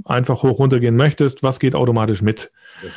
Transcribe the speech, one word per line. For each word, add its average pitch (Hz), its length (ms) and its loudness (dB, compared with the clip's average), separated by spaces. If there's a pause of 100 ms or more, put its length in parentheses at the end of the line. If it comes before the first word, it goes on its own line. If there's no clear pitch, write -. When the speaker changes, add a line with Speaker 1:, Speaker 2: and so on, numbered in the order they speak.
Speaker 1:
einfach 127 380 -2
hoch 131 160 0
runter 135 220 2
gehen 117 160 2
möchtest, 143 480 0
was 131 160 -2
geht 131 160 0
automatisch 110 460 0
mit. 104 280 -4 (320)
Speaker 2:
Das 92 140 -14